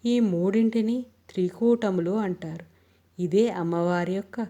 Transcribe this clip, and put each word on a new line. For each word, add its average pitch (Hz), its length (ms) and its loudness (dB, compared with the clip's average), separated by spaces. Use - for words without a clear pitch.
ఈ 240 160 0
మూడింటిని 220 840 0
త్రికూటములు 190 800 0
అంటారు. 180 680 -6
ఇదే 180 300 2
అమ్మవారి 175 640 0
యొక్క 202 380 -6